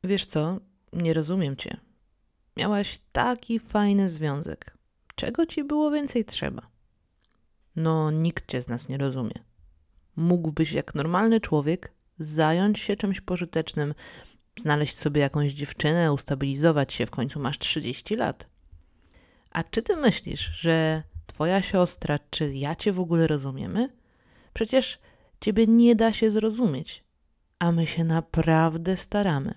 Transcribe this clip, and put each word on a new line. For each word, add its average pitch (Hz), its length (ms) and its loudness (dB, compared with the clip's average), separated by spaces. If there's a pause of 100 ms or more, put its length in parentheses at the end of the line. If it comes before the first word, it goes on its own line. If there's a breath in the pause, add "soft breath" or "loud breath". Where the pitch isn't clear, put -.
Wiesz 185 220 0
co? 160 340 -2 (340)
Nie 170 200 0
rozumiem 156 420 0
cię. - 220 -10 (800)
Miałaś - 420 -2 (120)
taki 226 480 0
fajny 202 500 2
związek. 151 680 -6 (380)
Czego 320 300 -2
ci 311 180 -6
było 294 280 0
więcej 285 340 -2
trzeba? - 360 -8 (1120)
No, 160 360 0
nikt 165 400 -2
cię 127 100 -2
z 123 60 -12
nas 117 220 -6
nie 135 80 -6
rozumie. 131 460 -4 (720)
Mógłbyś 160 560 0
jak - 240 -6
normalny 185 460 2
człowiek 156 520 -2 (260)
zająć 160 600 2
się - 160 -2
czymś 196 260 -2
pożytecznym, 160 720 -4 (680 loud breath)
znaleźć 147 380 0
sobie 147 240 0
jakąś 143 320 0
dziewczynę, 156 600 0
ustabilizować 139 800 0
się, 123 120 -2
w - 60 -12
końcu 123 280 -6
masz 143 200 -4
trzydzieści - 560 -4
lat. - 340 -6 (1040 soft breath)
A 165 120 -4
czy - 180 -2
ty 359 140 0
myślisz, 240 580 0
że 160 500 2 (220)
twoja 180 360 0
siostra 180 580 0 (100)
czy 143 260 -4
ja 143 200 -4
cię - 160 -2
w 180 80 -2
ogóle 165 280 2
rozumiemy? 147 640 -2 (640 soft breath)
Przecież 247 460 0 (420 soft breath)
ciebie 214 260 4
nie 233 280 8
da 226 180 4
się 220 180 2
zrozumieć, 214 720 -2 (560)
a 170 120 2
my 165 160 2
się 165 160 -2
naprawdę 165 920 2
staramy. 180 600 -2